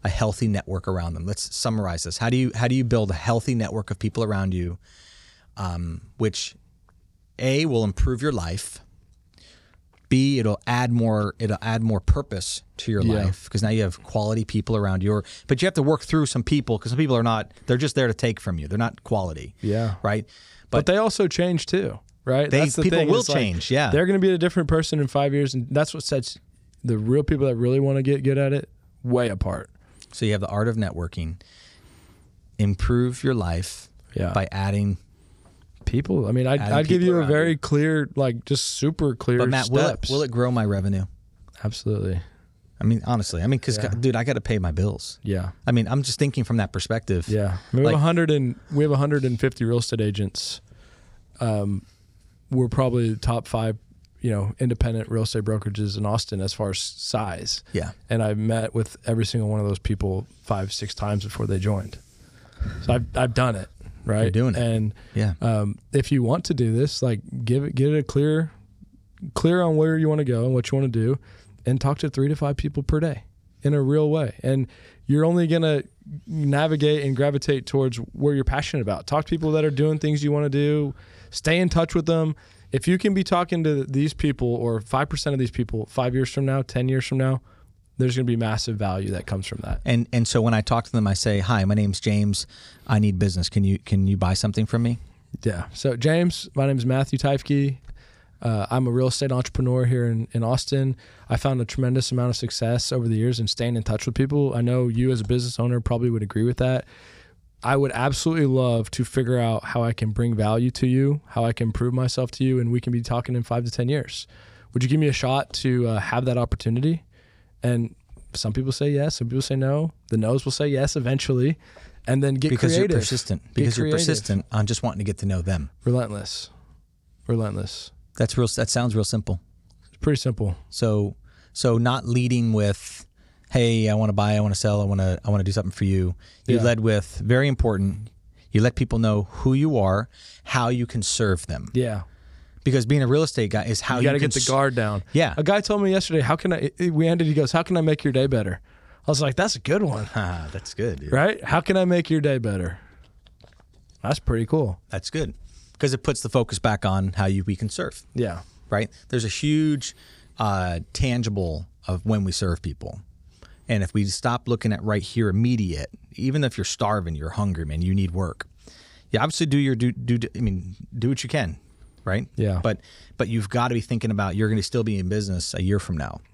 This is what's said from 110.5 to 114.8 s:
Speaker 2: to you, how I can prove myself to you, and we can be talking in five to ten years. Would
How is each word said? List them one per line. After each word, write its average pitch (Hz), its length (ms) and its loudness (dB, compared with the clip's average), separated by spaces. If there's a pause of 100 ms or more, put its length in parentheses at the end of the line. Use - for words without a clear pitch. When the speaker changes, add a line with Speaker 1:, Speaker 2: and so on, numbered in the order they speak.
Speaker 2:
to - 140 -2
you, 135 420 2
how 117 180 -2
I 117 80 0
can 113 180 -2
prove 120 220 0
myself 127 380 0
to - 120 -4
you, 131 160 2
and 117 140 0
we 120 80 0
can 123 100 -4
be 120 100 0
talking 123 340 -2
in 120 80 0
five 120 200 -2
to 117 80 -4
ten 123 180 -2
years. - 380 -4 (460)
Would 127 100 0